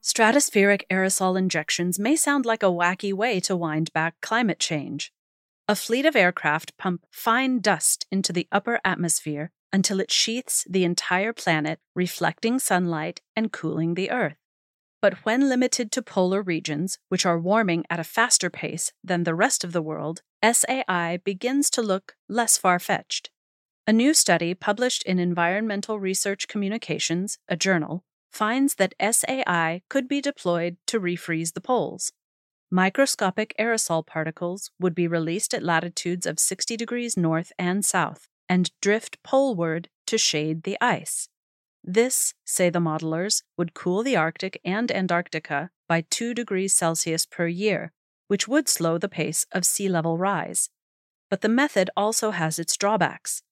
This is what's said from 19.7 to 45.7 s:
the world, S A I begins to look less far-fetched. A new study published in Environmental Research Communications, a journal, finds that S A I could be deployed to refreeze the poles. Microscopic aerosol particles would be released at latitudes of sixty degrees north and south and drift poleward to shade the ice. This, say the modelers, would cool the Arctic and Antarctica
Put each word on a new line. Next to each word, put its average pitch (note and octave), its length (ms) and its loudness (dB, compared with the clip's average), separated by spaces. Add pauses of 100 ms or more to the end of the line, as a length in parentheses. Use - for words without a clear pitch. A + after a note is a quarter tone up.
the E3+ 100 0
world, D#3 400 -6 (200)
S A#3+ 260 4
A C4 200 -2
I F3 300 0
begins A#3+ 520 0
to A#3+ 120 0
look G3 340 -2 (120)
less A3 300 2
far-fetched. - 720 0 (560)
A G#3+ 60 4
new B3 200 6
study E3+ 420 2
published A#3+ 500 -2
in F#3 160 2
Environmental G3 800 0
Research G3 480 -4
Communications, F#3+ 880 -4 (100)
a F3+ 80 -2
journal, F3 480 -2 (260)
finds B3+ 460 0
that F#3+ 220 0
S G#3+ 300 0
A C4 180 -2
I E3+ 420 0
could C4 200 -2
be C#4+ 120 0
deployed F3 560 -2 (100)
to A3+ 140 -2
refreeze E3+ 520 -2
the F#3 80 -10
poles. G#3 520 -2 (580)
Microscopic G3 880 2
aerosol G#3+ 480 0
particles E3+ 720 -6
would F3 160 0
be E3+ 140 2
released E3 440 0
at - 100 -4
latitudes F3 600 -2
of D#3+ 140 -4
sixty - 380 -2
degrees A#3 400 -4
north E3 420 0
and F#3 260 0
south - 440 -2 (200)
and F3+ 220 2 (100)
drift G#3 420 0
poleward F3 680 0 (180)
to A3+ 100 -2
shade D#3+ 460 0
the F#3+ 180 -6
ice. G3+ 480 -2 (540)
This, A3+ 520 0 (100)
say F3+ 260 2
the F3 80 0
modelers, D#3+ 640 0 (140)
would F3 180 -2
cool F#3 280 -2
the B3+ 140 0
Arctic E3 480 -2
and G#3+ 280 -2
Antarctica F3 800 -2 (180)